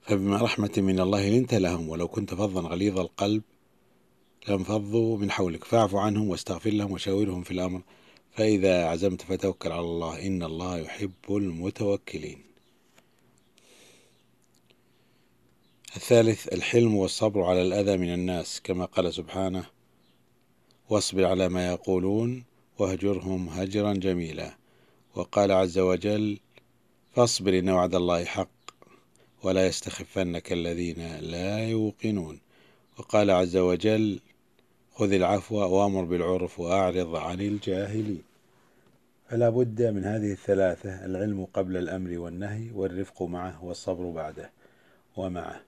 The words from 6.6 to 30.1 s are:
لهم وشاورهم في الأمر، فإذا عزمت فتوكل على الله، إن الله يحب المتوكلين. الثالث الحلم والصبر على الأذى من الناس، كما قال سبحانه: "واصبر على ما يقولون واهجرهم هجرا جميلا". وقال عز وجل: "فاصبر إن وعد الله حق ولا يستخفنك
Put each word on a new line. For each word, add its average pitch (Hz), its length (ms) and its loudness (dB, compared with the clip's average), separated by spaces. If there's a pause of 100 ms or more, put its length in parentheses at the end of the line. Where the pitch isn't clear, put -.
لهم 104 220 -2
وشاورهم 95 500 -2
في 85 80 -12
الأمر، 90 320 -4 (480)
فإذا 95 560 4
عزمت 87 360 0
فتوكل 92 500 -2
على 85 80 -4
الله، 85 460 -4
إن 95 160 -2
الله 85 360 -6
يحب 92 340 -8 (180)
المتوكلين. 98 1120 -4 (3500)
الثالث 113 560 4
الحلم 110 420 4
والصبر 101 480 0
على 90 200 4
الأذى 98 340 2
من 87 180 0
الناس، 90 500 -4
كما 90 200 -2
قال 90 300 -2
سبحانه: 92 500 -4 (1300)
"واصبر 95 340 2
على 92 240 2
ما 90 200 -2
يقولون 101 760 0 (340)
واهجرهم 95 680 -2
هجرا 98 440 0
جميلا". 87 640 -4 (580)
وقال 98 380 2
عز 92 260 2
وجل: 101 600 0 (720)
"فاصبر 98 460 4
إن 92 100 0
وعد 90 260 4
الله 87 300 2
حق 92 240 -4 (960)
ولا 95 240 4
يستخفنك 87 840 -4